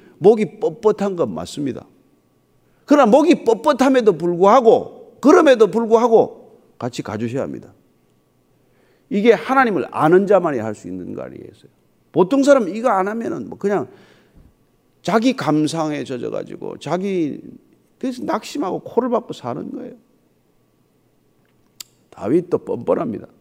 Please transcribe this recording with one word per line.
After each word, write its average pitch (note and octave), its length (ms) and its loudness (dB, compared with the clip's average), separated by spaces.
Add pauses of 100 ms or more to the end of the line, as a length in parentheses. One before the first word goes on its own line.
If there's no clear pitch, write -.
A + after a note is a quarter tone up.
(180)
목이 G#3 420 2
뻣뻣한 G3+ 560 -2
건 B2+ 180 -2
맞습니다. G#2 520 -8 (960)
그러나 C#4 220 6
목이 C#4+ 380 4
뻣뻣함에도 B3 720 2
불구하고, F3 1040 2
그럼에도 C4 520 6
불구하고 A3 880 0 (180)
같이 - 240 -8
가주셔야 A2+ 400 -6
합니다. C#2 300 -12 (1400)
이게 G#3 240 4
하나님을 A3+ 600 0
아는 E3 340 4
자만이 F3 320 2
할 A2 160 -6
수 F2+ 140 -16
있는 F#2 260 -12
거 - 80 -12
아니겠어요? - 480 -20 (460)
보통 F#3+ 260 2
사람 C4 280 4
이거 A3+ 180 -4
안 F#3+ 200 0
하면은 A3+ 380 -8
뭐 - 120 -14
그냥 G3 300 -4 (1120)
자기 A#3 340 0
감상에 D3+ 640 -2
젖어가지고 A2 760 -10
자기, F3+ 640 -6 (560)
그래서 B3+ 260 -8
낙심하고 - 540 -6
코를 A#3+ 320 -6
박고 A3+ 240 -6
사는 B2+ 360 -10
거예요. - 220 -14 (2250)
다윗도 D#3 560 -4
뻔뻔합니다. A#2 640 -6 (140)